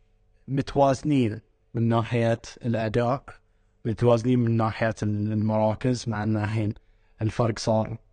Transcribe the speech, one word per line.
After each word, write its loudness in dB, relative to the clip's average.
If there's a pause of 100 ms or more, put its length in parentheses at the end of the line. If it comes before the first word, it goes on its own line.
(480)
متوازنين 2 (320)
من 0
ناحية 2 (240)
الأداء، -2 (600)
متوازنين 2
من 2
ناحية 0
ال-، -2
المراكز، 0
مع -4
إن 0
الحين -2 (480)
الفرق -2
صار 0 (160)